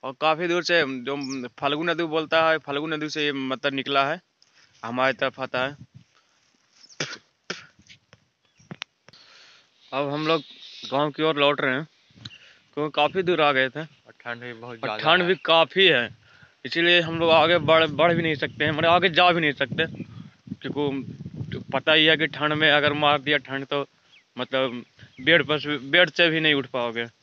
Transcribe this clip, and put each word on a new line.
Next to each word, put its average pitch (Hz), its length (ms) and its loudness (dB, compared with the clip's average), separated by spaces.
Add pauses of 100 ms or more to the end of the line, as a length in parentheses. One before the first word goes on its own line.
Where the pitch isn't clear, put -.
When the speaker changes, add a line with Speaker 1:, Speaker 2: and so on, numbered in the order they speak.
Speaker 1:
और 131 180 -10
काफ़ी 156 260 0
दूर 170 160 -2
से 170 240 2
जो 131 280 -8 (320)
फल्गु 147 360 -6
नदी 170 200 -2
बोलता 160 460 0
है, 160 80 2
फल्गु 147 300 -6
नदी 156 220 -6
से 151 160 -4
ये 147 60 -2
मतलब 135 420 -4
निकला 139 360 -2
है, 175 120 -6 (640)
हमारी 127 300 -2
तरफ 131 260 -6
आता 131 280 -4
है। 143 100 -12 (4000)
अब 139 160 -2
हम 151 180 -4
लोग 160 140 2 (500)
गांव 143 200 0
की 156 120 -4
ओर 156 140 0
लौट 143 240 2
रहे 131 140 0
हैं, 156 120 -6 (840)
क्योंकि 151 220 -4
काफ़ी 185 280 0
दूर 165 180 0
आ 147 100 4
गए 131 180 2
थे। 139 100 -12
Speaker 2:
और 151 400 -16
ठंड 117 220 -12
भी 123 120 -14
बहुत 117 180 -16
Speaker 1:
और 117 60 -14
Speaker 2:
ज़्यादा 110 260 -8
Speaker 1:
ठंड 170 180 6
Speaker 2:
है। 175 60 0
Speaker 1:
भी 180 80 2
काफ़ी 165 520 4
है, 123 300 2 (480)
इसीलिए 170 360 2
हम 165 180 -4
लोग 165 120 4
आगे 160 260 6
बढ़, 160 300 4
बढ़ 151 260 2
भी 165 80 0
नहीं 160 140 0
सकते 147 300 -4
हैं, 156 60 0
मतलब 160 180 0
आगे 175 200 4
जा 175 220 4
भी 170 100 2
नहीं 147 120 0
सकते, 139 320 -4 (760)
क्योंकि 135 520 -6 (600)
पता 139 200 2
ही 156 120 6
है 160 120 4
कि 156 100 -2
ठंड 147 260 -4
में 151 180 2
अगर 147 220 2
मार 147 280 2
दिया 143 160 0
ठंड 135 280 -6
तो 143 220 -6 (500)
मतलब 123 460 -4 (380)
बेड 151 220 4
पर 147 160 -2
से, 147 180 -4
बेड 151 320 2
से 170 200 2
भी 160 100 0
नहीं 156 140 2
उठ 135 120 0
पाओगे। 117 420 -6 (160)